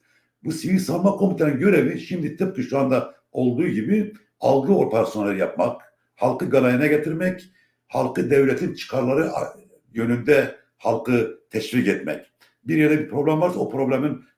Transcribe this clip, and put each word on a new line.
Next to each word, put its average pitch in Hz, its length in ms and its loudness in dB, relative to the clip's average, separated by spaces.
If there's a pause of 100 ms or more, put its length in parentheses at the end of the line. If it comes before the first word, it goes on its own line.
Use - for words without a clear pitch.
(440)
Bu 120 80 -4
sivil 185 260 0
savunma 175 320 0
komitelerinin 165 500 0
görevi 165 400 2
şimdi - 360 -6
tıpkı 180 260 -4
şu 131 160 -4
anda 127 360 0 (180)
olduğu 127 360 0
gibi 185 440 0 (280)
algı 131 320 2
operasyonları 107 680 0
yapmak, - 440 -2 (320)
halkı 123 360 -2
galeyana 127 360 4
getirmek, 160 680 -2 (360)
halkı 123 420 -2
devletin 139 440 2
çıkarları 131 580 -2
a-, 76 240 -6 (360)
yönünde 120 640 2 (220)
halkı 117 600 0 (100)
teşvik 110 380 -2
etmek. - 440 -4 (320)
Bir 160 120 -2
yerde 151 240 4
bir - 80 -6
problem 156 320 0
varsa 180 180 0
o - 120 -4
problemin 135 540 -2 (140)